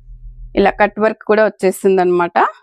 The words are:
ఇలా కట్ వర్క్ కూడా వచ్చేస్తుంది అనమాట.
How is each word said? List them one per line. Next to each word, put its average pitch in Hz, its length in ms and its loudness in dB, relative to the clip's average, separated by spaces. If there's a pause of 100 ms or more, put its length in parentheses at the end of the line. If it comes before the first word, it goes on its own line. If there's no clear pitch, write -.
(580)
ఇలా 196 120 2 (100)
కట్ 208 220 -2
వర్క్ 220 260 -2
కూడా 214 200 2
వచ్చేస్తుంది 190 540 0
అనమాట. 175 360 0 (240)